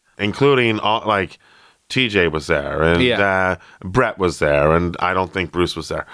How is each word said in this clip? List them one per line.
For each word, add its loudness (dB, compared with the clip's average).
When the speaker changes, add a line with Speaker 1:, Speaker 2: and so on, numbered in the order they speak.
Speaker 1:
including 0
all, -2
like, -2
T -2
J 2
was -4
there, -2
and, 4
Speaker 2:
Yeah. 0
Speaker 1:
uh, 2
Brett 0
was -2
there, 2
and 0
I 0
don't -2
think -4
Bruce -2
was -10
there, -6